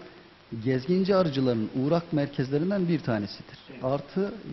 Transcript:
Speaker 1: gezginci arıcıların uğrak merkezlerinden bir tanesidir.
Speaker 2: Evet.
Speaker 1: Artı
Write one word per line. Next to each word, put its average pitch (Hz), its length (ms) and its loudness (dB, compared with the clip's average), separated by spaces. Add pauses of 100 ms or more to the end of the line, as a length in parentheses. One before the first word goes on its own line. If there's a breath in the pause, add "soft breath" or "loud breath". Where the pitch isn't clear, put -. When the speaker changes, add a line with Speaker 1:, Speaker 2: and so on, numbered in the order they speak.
(640 loud breath)
Speaker 1:
gezginci 175 520 2
arıcıların 131 600 2
uğrak 160 360 0
merkezlerinden 151 760 0
bir 165 120 2
tanesidir. - 580 -4 (140)
Speaker 2:
Evet. - 120 -10
Speaker 1:
Artı 143 500 -2 (180)